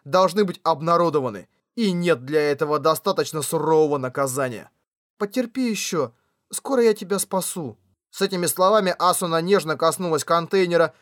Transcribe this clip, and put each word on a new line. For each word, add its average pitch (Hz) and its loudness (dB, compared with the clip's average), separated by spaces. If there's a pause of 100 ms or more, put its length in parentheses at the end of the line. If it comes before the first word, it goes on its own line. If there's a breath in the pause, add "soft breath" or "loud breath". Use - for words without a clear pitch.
должны 185 2
быть 180 -6
обнародованы, 151 0 (260)
и 220 0
нет 175 0
для 151 0
этого 147 0
достаточно 156 -2
сурового 151 2
наказания. 127 -4 (480)
Потерпи 240 -4
ещё, 160 -4 (380)
скоро 262 -2
я 220 6
тебя 202 -6
спасу. 180 -6 (320)
С - -8
этими 190 -2
словами 185 2
Асуна 170 2
нежно 165 0
коснулась 160 0
контейнера, 170 2